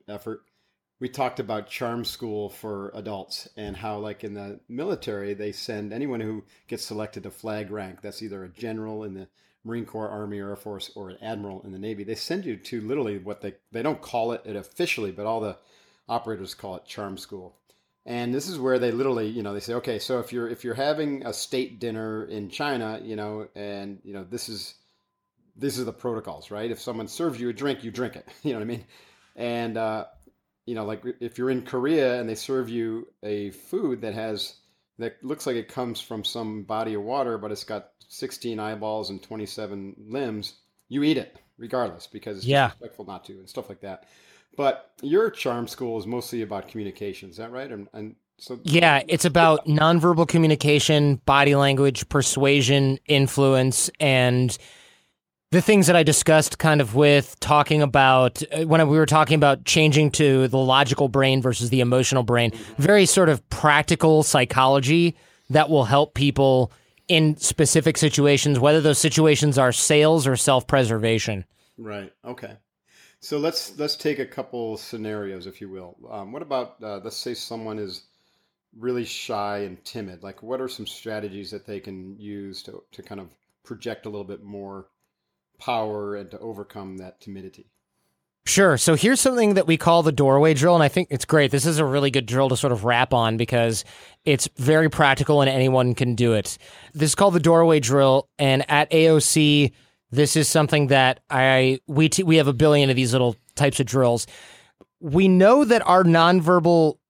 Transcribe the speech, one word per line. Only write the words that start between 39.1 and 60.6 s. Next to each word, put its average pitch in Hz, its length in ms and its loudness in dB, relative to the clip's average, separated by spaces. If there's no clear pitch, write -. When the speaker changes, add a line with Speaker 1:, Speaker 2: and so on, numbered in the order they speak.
Speaker 1:
twenty-seven 101 760 -14
limbs, 113 480 -10
you 139 140 -4
eat 156 120 0
it - 220 -10
regardless 113 500 -8
because 104 320 -14
it's 98 80 -12
Speaker 2:
Yeah. 135 220 2
Speaker 1:
disrespectful 110 380 -18
not 95 180 -18
to 95 80 -20
and 95 160 -20
stuff - 220 -14
like 95 100 -20
that. 95 240 -16
But - 360 -4
your 190 280 0
charm 120 360 -6
school 113 320 -8
is 98 80 -10
mostly 117 360 -8
about 101 260 -10
communication. 101 640 -12
Is 85 80 -20
that 113 120 -14
right? 131 220 -12
And, 101 200 -14
and 110 220 -16
so 123 240 -14
Speaker 2:
Yeah, 151 460 2
it's 170 160 -2
about 160 420 2
nonverbal 160 600 2
communication, 147 880 2
body 143 300 4
language, 139 520 2
persuasion, 139 960 2
influence, 135 920 2
and 127 580 2
the 175 100 4
things 196 280 6
that 175 80 6
I 160 80 6
discussed 156 540 2
kind 151 220 4
of 110 140 -2
with 143 460 4
talking 147 420 2
about, 131 600 4
uh, 156 120 -2
when 160 240 4
we 151 80 4
were 156 100 4
talking 151 300 4
about 143 280 2
changing 151 480 4
to 135 340 4
the 127 120 0
logical 131 500 2